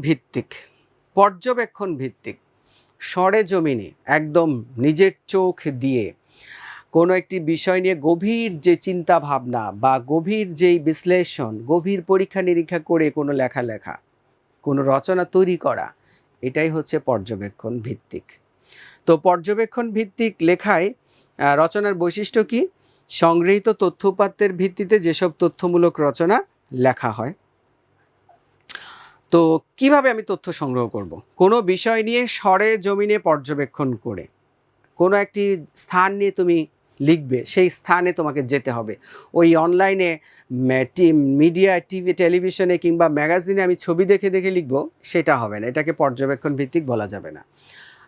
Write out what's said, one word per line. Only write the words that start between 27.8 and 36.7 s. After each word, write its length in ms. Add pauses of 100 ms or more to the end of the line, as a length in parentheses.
তো 280 (180)
কিভাবে 320
আমি 140
তথ্য 280
সংগ্রহ 360
করব? 340 (140)
কোনো 260
বিষয় 420
নিয়ে 240
সরে 500
জমিনে 420
পর্যবেক্ষণ 760
করে, 340 (680)
কোনো 200
একটি 500 (100)
স্থান 380
নিয়ে 180
তুমি 360 (320)